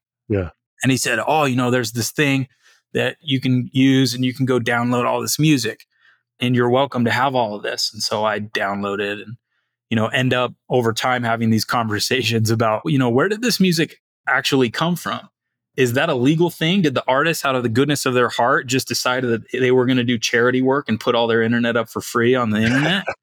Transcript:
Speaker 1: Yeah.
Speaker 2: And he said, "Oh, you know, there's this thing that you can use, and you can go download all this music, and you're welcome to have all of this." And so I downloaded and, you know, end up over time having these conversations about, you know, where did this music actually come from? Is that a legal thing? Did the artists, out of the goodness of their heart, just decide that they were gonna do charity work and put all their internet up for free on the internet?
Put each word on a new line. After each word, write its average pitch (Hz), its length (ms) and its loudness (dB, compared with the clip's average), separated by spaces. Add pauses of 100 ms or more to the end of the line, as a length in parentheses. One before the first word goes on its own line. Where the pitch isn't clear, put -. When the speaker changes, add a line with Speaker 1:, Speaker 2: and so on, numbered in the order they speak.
(280)
Speaker 1:
Yeah. 95 220 -2 (320)
Speaker 2:
And 127 80 2
he 131 60 2
said, 120 300 -2
"Oh, 151 180 2
you 127 120 0
know, 123 140 0
there's 120 220 0
this 117 180 -4
thing 135 380 0 (440)
that 123 300 -2
you 135 180 -2
can 127 320 0
use, 131 400 2
and 123 100 -6
you 127 120 -2
can 131 100 -4
go 127 160 2
download 120 460 0
all 120 160 -2
this 113 160 -4
music, 139 480 0 (540)
and 123 140 0
you're 120 140 2
welcome 127 380 2
to 117 40 0
have 131 240 0
all 113 200 0
of 101 80 -10
this." - 280 -6
And 107 120 -12
so 107 240 -2
I 104 120 -2
downloaded 101 840 -4
and, 107 160 -16 (500)
you 113 80 0
know, 110 120 2
end 127 260 0
up 123 180 0 (160)
over 117 240 2
time 123 300 -2
having 117 260 0
these 110 160 2
conversations 113 880 0
about, 113 340 0
you 151 140 0
know, 127 100 2
where 139 220 2
did 214 100 -6
this 233 180 -2
music 170 440 0 (260)
actually 131 400 0
come 170 260 -2
from? 117 360 -8 (440)
Is 123 200 0
that 156 160 0
a 147 40 0
legal 156 360 2
thing? 175 320 0
Did 143 120 0
the 120 140 -2
artists, 147 380 0
out 135 80 2
of 127 80 0
the 120 80 0
goodness 139 340 0
of 131 80 0
their 123 160 2
heart, 135 380 0
just 127 220 -2
decide 127 360 -2
that 117 280 -2
they 127 180 2
were 127 160 4
gonna 127 180 2
do 120 140 0
charity 123 420 2
work 131 260 0
and 110 140 -2
put 120 140 0
all 117 120 2
their 113 140 2
internet 117 380 0
up 113 100 -2
for 107 140 -8
free 120 320 2
on 123 160 0
the 107 80 0
internet? 139 480 0 (160)